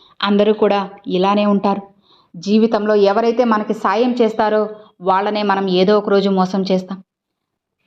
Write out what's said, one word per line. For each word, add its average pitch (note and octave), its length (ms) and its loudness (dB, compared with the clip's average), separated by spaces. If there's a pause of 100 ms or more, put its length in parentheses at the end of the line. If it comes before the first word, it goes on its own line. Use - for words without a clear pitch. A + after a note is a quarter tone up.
(220)
అందరూ G#3 300 2
కూడా G3+ 380 0 (160)
ఇలానే G3 400 0
ఉంటారు. G3+ 360 0 (540)
జీవితంలో G#3+ 580 0
ఎవరైతే A3 500 2
మనకి G#3+ 300 -2
సాయం A3+ 380 -2
చేస్తారో G#3+ 580 0 (300)
వాళ్ళనే G3+ 420 -2
మనం G3 280 -2
ఏదో F#3 280 2
ఒక G#3 100 -4
రోజు G3 220 2
మోసం F#3+ 320 0
చేస్తాం. F#3 400 -4 (840)